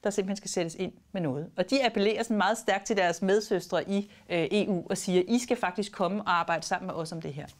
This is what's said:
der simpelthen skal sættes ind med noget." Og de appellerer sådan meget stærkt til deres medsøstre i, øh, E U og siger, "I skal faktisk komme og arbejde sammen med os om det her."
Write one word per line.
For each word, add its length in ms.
der 60
simpelthen 260
skal 140
sættes 240
ind 180
med 80
noget." 360
Og 140
de 160
appellerer 360
sådan 140
meget 220
stærkt 280
til 100
deres 260
medsøstre 680
i, 220
øh, 160
E 240
U 220
og 80
siger, 300
"I 100
skal 180
faktisk 360
komme 300
og 180
arbejde 220
sammen 240
med 80
os 180
om 100
det 100
her." 140